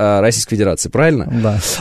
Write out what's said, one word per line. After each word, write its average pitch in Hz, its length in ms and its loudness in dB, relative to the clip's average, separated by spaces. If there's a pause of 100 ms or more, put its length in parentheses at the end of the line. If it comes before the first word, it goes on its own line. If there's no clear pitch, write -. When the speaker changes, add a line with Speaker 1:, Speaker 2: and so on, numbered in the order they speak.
(200)
Speaker 1:
э, - 20 2
Российской 113 300 0
Федерации, 101 380 0
правильно? 143 360 0 (160)
Speaker 2:
Да. 107 180 0 (220)